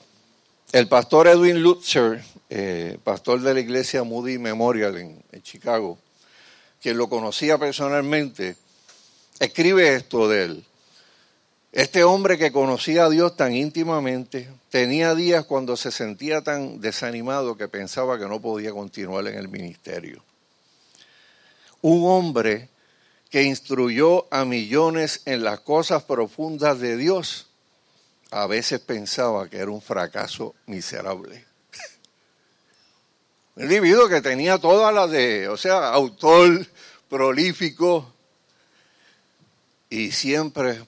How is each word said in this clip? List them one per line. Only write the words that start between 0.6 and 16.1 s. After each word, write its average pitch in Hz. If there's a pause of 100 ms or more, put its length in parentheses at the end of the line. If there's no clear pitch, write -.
El 123
pastor 156
Edwin 175
Lutzer, 123 (280)
eh, 90
pastor 120
de 131
la 131
iglesia 123
Moody 123
Memorial 110
en, 82
en 95
Chicago, 107 (840)
quien 120
lo 120
conocía 117
personalmente, 143 (840)
escribe 170
esto 120
de 104
él. 85 (1040)
"Este 151
hombre 185
que 151
conocía 139
a 160
Dios 170
tan 127
íntimamente, 135 (220)
tenía 143
días 170
cuando 131
se 120
sentía 127